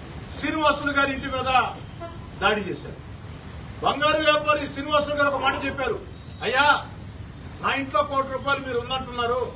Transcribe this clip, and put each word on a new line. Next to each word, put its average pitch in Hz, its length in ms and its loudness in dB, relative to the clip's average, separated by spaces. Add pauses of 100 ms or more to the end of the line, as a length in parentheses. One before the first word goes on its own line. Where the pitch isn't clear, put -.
(380)
శ్రీనివాసులు 294 540 2
గారి 277 200 4
ఇంటి 269 140 -4
మీద 254 360 4 (800)
దాడి 208 180 4
చేశారు. 151 360 -8 (880)
బంగారు 302 380 4
వ్యాపారి 302 460 4
శ్రీనివాసులు 294 460 0
గారు 285 140 4
ఒక 269 140 0
మాట 269 220 0
చెప్పారు, 254 360 -2 (420)
"అయ్యా, 262 440 4 (760)
నా 220 120 0
ఇంట్లో 269 280 2
కోటి 269 300 0
రూపాయలు 277 340 0
మీరు 247 120 -2
ఉన్నట్టున్నారు 247 760 -2